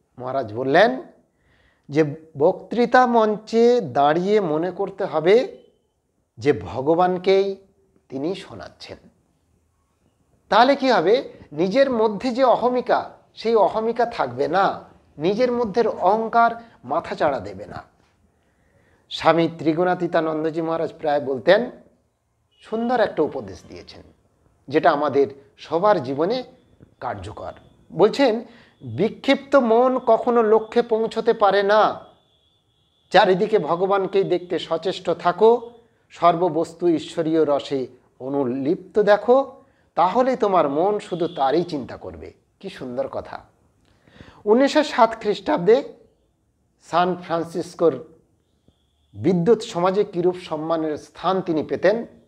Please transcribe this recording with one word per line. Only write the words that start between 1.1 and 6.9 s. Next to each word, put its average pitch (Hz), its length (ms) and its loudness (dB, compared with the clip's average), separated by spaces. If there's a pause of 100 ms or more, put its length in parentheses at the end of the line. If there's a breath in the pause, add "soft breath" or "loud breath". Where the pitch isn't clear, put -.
যে 147 260 0 (220)
বক্তৃতা 233 680 2
মঞ্চে 226 760 2
দাঁড়িয়ে 160 580 0
মনে 170 320 -2
করতে 190 340 -6
হবে 175 520 2 (800)
যে 135 160 2
ভগবানকেই 180 1040 0 (540)